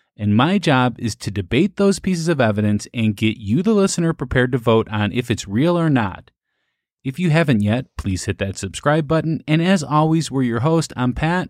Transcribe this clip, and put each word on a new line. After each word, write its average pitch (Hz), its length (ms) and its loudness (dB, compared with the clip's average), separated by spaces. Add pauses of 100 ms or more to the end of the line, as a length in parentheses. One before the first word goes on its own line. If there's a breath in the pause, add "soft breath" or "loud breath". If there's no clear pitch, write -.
(180)
And 104 180 0
my 160 220 2
job 127 400 2
is 117 200 -4
to - 120 -8
debate 104 460 -2
those 196 240 2
pieces 170 280 -2
of 160 140 0
evidence 104 540 0
and 110 200 0
get 110 220 0
you, 113 240 0
the 214 140 2
listener, 190 360 0
prepared 127 420 0
to 135 40 0
vote 113 320 2
on 104 220 -2
if 120 180 -4
it's 104 180 -2
real 151 300 0
or 165 140 2
not. 110 400 -2 (680)
If 135 160 -8
you 175 120 0
haven't 147 320 2
yet, 110 240 0 (120)
please 95 280 -4
hit 98 140 -4
that 98 180 -6
subscribe 147 500 -2
button. 156 400 -2
And 156 140 2
as 185 200 2
always, 151 480 0
we're 135 140 -2
your 117 160 0
host. 160 380 0
I'm 123 160 0
Pat. 170 360 -2